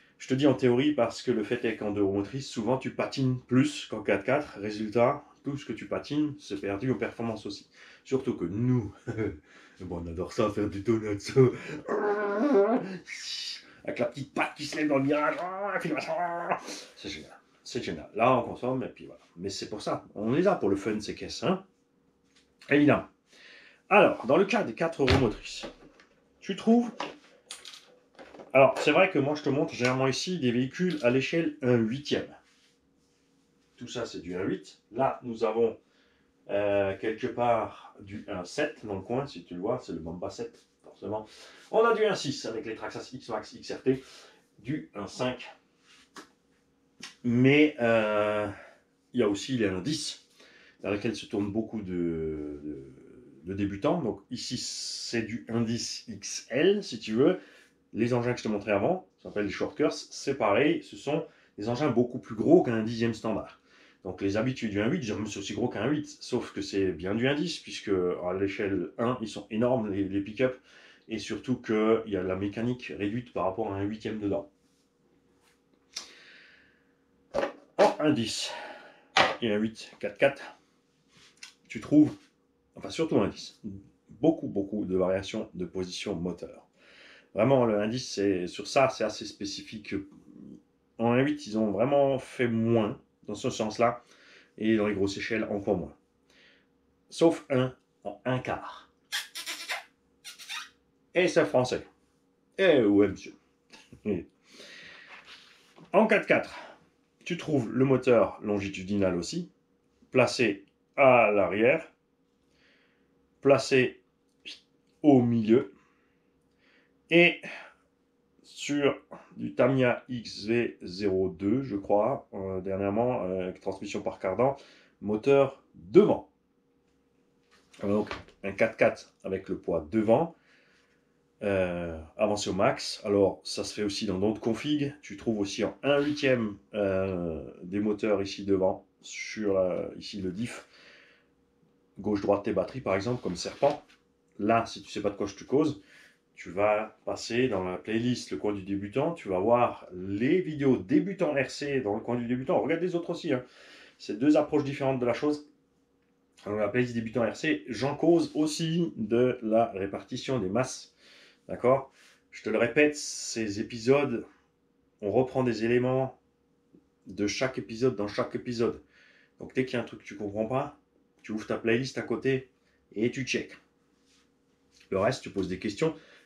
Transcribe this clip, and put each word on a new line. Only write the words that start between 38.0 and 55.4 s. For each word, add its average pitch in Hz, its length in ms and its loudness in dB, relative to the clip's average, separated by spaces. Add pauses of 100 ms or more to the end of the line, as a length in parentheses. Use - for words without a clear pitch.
du 101 260 -12
un 92 160 -8
sept 147 420 -6
dans 104 100 -4
le 95 60 -6
coin, 135 260 -4
si 87 180 -14
tu - 80 -14
le 87 80 -8
vois, 120 180 -2
c'est 95 140 -10
le 82 60 -8
Mamba 87 300 -8
sept, - 360 -12 (180)
forcément. 104 440 -10 (440)
On 226 140 6
a 226 80 6
du 214 120 2
un 190 100 2
six 135 300 -6
avec 110 200 -8
les 110 100 -8
Traxxas 107 380 -10
X-Max 110 400 -8
X - 180 -14
R 92 120 -8
T, 131 200 2 (560)
du 143 360 -8
un 101 120 -8
cinq. - 380 -6 (1800)
Mais, 135 560 6
euh, 107 720 2 (640)
il 123 60 0
y 117 40 6
a 104 60 4
aussi 120 280 -2
les 107 100 2
un 92 120 -2
dix, - 480 -6 (540)
dans 95 100 -4
lesquels 104 240 -2
se - 100 -12
tournent 101 260 -4
beaucoup 110 300 -4
de, 80 840 -4
de, 73 200 -10 (600)
de 92 100 -8
débutants. 104 480 -2
Donc 107 200 -4 (100)
ici, 123 260 -8
c'est - 640 -6
du 113 260 -8